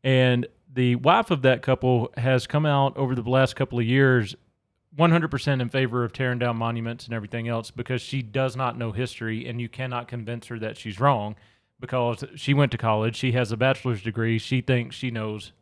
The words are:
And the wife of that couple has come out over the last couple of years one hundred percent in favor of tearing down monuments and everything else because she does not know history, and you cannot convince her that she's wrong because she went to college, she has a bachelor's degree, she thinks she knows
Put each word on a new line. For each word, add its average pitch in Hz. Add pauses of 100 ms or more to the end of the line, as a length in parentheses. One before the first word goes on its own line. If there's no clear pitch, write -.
And 127 (260)
the 123
wife 180
of 147
that 127
couple 127
has 127
come 151
out 139
over 131
the 117
last 131
couple 123
of 117
years 127 (600)
one 165
hundred 165
percent 139
in 120
favor 123
of 117
tearing 127
down 120
monuments 117
and 117
everything 113
else 117
because 120
she 135
does 123
not 123
know 117
history, 113
and 120
you 120
cannot 123
convince 117
her 117
that 107
she's 101
wrong 110 (440)
because 120 (120)
she 143
went 139
to 117
college, 110
she 127
has 120
a 113
bachelor's 123
degree, 113
she 127
thinks 120
she 127
knows 107 (100)